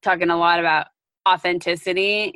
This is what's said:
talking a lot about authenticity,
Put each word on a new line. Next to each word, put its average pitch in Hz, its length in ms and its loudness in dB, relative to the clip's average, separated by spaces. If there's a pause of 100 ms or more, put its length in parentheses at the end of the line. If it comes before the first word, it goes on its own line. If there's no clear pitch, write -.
talking 175 280 0
a 170 80 0
lot 170 220 2
about 160 280 0 (400)
authenticity, 185 1080 -2